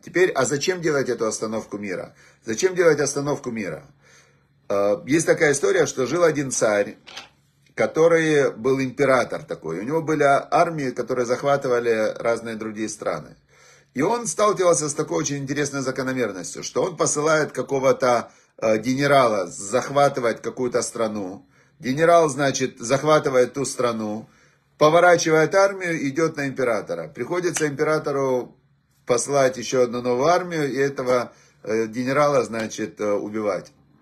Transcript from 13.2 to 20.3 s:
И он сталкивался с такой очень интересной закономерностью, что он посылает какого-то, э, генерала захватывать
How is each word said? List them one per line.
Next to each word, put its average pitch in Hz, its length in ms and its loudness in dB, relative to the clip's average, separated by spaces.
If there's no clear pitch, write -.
И 127 80 -4
он 226 260 -2
сталкивался 180 640 2
с 139 40 -6
такой 160 260 -4
очень 143 180 -2
интересной 139 440 -4
закономерностью, 127 840 -4
что - 200 -2
он 170 140 -4
посылает 151 560 0
какого-то, 127 800 0
э, 110 220 2
генерала 127 680 2
захватывать 123 920 0